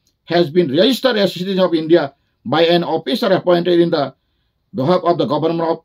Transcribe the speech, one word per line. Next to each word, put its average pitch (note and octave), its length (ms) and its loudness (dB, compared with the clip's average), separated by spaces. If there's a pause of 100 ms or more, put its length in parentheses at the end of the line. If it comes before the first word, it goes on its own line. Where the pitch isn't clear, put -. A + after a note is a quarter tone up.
(260)
has E3+ 240 0
been E3+ 200 0
registered A3+ 460 0
as G3 160 0
citizen F#3 280 -4
of E3+ 140 2
India D#3+ 400 0 (300)
by D#3 220 0
an E3+ 180 2
officer F#3+ 480 -2
appointed F3 480 2
in E3+ 100 2
the D3+ 240 -2 (600)
behalf F3 300 0
of E3+ 140 0
the D#3 60 -2
government D#3+ 440 -2
of E3 160 -6